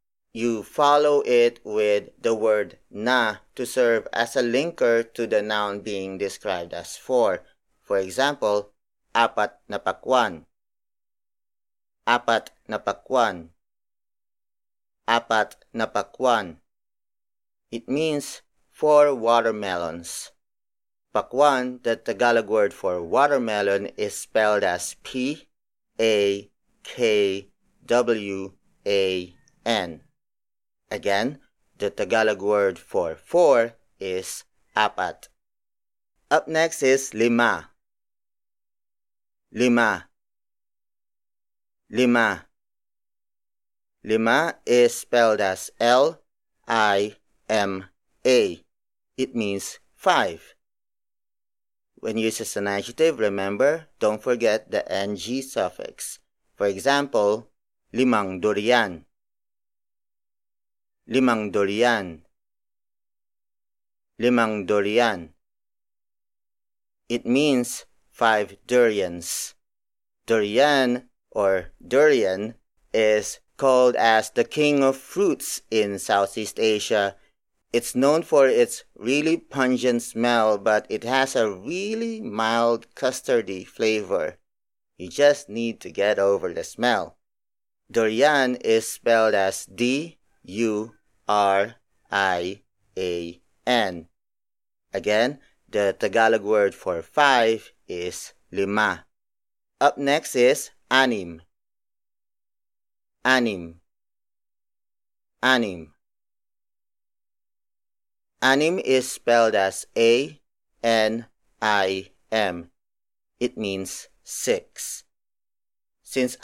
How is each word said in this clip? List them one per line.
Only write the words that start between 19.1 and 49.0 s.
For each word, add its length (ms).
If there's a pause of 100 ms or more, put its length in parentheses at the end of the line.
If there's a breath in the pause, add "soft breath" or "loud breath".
watermelons. 1160 (840)
Pakwan, 680
the 120
Tagalog 540
word 240
for 280
watermelon, 920
is 240
spelled 460
as 360
P 460 (480)
A 560 (320)
K 640 (380)
W 680 (340)
A 480 (320)
N. 360 (880)
Again, 480 (380)
the 120
Tagalog 520
word 360
for 380
four 580 (260)
is 440 (320)
apat. 540 (1000)
Up 180
next 360
is 300
lima. 580 (1800)
Lima. 580 (1800)
Lima. 560 (1600)
Lima 520 (100)
is 280
spelled 460
as 400
L 420 (460)
I 480 (320)
M 400 (400)
A. 340 (560)